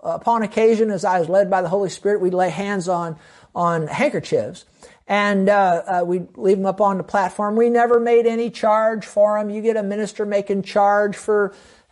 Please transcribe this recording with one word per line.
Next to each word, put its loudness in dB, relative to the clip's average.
upon -2
occasion, 2
as -4
I 2
was -2
led 2
by 0
the -4
Holy -2
Spirit, -2
we'd 0
lay 0
hands -4
on, -4
on -2
handkerchiefs. -4
And, 0
uh, 2
uh, 0
we'd -6
leave 2
them -4
up -2
on 2
the -8
platform. -2
We 2
never 4
made 2
any -2
charge 0
for 2
'em. -4
You -8
get 0
a -2
minister -4
making -2
charge 2
for, 0